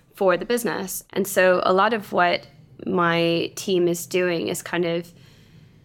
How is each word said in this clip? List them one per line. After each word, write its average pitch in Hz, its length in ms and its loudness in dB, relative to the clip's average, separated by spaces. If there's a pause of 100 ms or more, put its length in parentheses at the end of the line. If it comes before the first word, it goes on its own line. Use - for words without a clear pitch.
(140)
for 185 240 2
the 190 80 -10
business. 196 640 -4
And 190 180 -4
so 185 360 4
a 185 100 4
lot 202 200 2
of 208 200 -6
what 175 320 0 (400)
my 170 720 0
team 175 320 0
is 170 180 -4
doing 180 420 -2
is - 140 -6
kind 175 240 -2
of, 170 260 -4 (720)